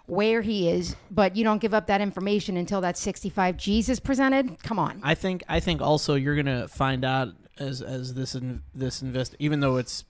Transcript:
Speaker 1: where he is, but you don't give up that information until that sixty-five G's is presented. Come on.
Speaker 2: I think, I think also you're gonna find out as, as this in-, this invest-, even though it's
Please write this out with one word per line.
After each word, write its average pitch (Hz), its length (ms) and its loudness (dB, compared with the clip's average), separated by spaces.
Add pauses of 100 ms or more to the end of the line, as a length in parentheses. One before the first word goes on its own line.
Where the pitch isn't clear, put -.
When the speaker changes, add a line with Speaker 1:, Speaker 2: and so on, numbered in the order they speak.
Speaker 1:
where 220 360 2
he 202 280 2
is, 175 260 0 (140)
but 190 280 4
you 233 80 4
don't 214 160 4
give 214 120 2
up 214 140 2
that 202 140 4
information 202 560 -2
until 180 240 -2
that 180 160 -2
sixty-five 185 580 -2
G's 208 320 2
is 254 140 0
presented. 269 600 2
Come 214 160 -4
on. 160 220 -2
Speaker 2:
I 156 140 4
think, 185 320 -2
I 165 140 0
think 160 200 -2
also 151 340 2
you're 143 200 2
gonna 135 320 0
find 135 380 -2
out 131 240 0 (300)
as, 135 220 -6
as 127 340 -8
this 127 200 -6
in-, 123 260 -6 (120)
this 131 280 -4
invest-, 127 360 -4
even 147 220 0
though 131 180 2
it's - 320 -6